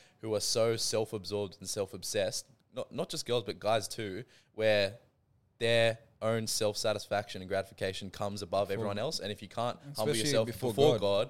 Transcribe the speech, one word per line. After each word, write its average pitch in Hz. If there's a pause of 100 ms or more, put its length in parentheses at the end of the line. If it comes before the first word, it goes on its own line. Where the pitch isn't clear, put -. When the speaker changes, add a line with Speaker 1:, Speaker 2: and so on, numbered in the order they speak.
(220)
Speaker 1:
who 110
are 101
so 117
self-absorbed 104
and 92
self-obsessed, 98 (300)
not, -
not 160
just 156
girls, 120
but 92
guys 104
too, 104 (320)
where 104 (640)
their 117 (240)
own 110
self-satisfaction 104
and 92
gratification 95
comes 101
above 98
Speaker 2:
Before 98
Speaker 1:
everyone 101
else. 151
And 101
if 101
you 104
can't 120 (200)
humble 110
Speaker 2:
Especially 113
Speaker 1:
yourself 113
Speaker 2:
before 120
Speaker 1:
before 139
Speaker 2:
God. -
Speaker 1:
God, 101